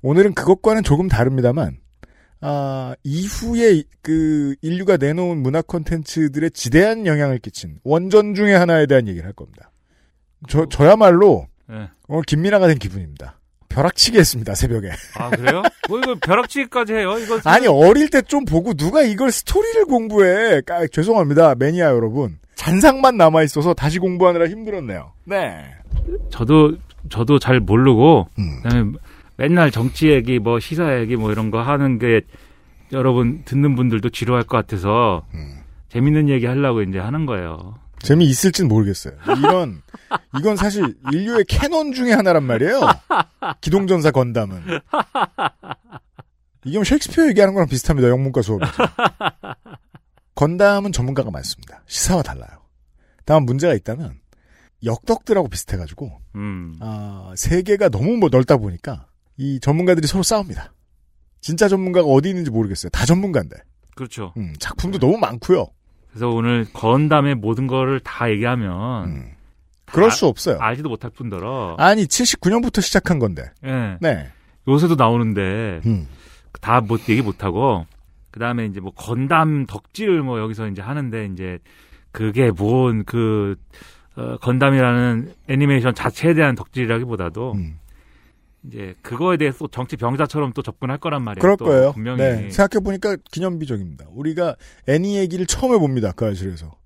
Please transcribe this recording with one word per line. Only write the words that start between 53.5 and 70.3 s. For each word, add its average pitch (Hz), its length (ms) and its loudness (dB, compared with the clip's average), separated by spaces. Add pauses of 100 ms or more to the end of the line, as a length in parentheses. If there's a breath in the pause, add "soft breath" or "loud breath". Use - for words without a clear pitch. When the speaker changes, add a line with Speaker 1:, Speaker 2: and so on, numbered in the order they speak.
Speaker 1:
있다면 110 460 -8 (640)
역덕들하고 180 640 -2
비슷해가지고, 90 640 -10 (240)
Speaker 2:
음. 92 440 -10
Speaker 1:
아, 101 560 -14
세계가 185 540 0
너무 139 280 0
뭐 180 140 2
넓다 131 260 2
보니까 101 500 -8 (300)
이 135 220 -6
전문가들이 160 480 2
서로 180 160 -2
싸웁니다. - 500 -4 (680)
진짜 170 260 2
전문가가 185 400 2
어디 143 220 4
있는지 175 220 -6
모르겠어요. 107 400 -4
다 104 140 -2
전문가인데. 160 520 0 (380)
Speaker 2:
그렇죠. 110 420 -14
Speaker 1:
음, 87 220 -10
작품도 185 400 -8
Speaker 2:
네. - 60 2
Speaker 1:
너무 190 120 4
많고요. 131 500 -2 (420)
Speaker 2:
그래서 120 200 -6
오늘 117 440 -2
건담의 143 640 2
모든 117 320 -4
거를 131 320 -2
다 - 320 -6
얘기하면 107 800 -4
Speaker 1:
음. 65 220 -12 (540)
그럴 190 220 2
Speaker 2:
아, 233 40 4
Speaker 1:
수 - 160 -2
없어요. 120 320 -2